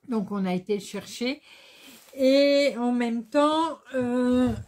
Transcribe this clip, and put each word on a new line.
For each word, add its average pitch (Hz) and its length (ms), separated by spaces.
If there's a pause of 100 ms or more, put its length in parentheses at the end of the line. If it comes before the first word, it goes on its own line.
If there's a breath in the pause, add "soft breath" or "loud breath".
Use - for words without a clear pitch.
Donc 214 240
on 202 140
a 185 80
été 185 220
le 196 60
chercher. 240 600 (760 loud breath)
Et 277 600
en 240 160
même 233 340
temps, 302 500 (160)
euh, 247 540 (200)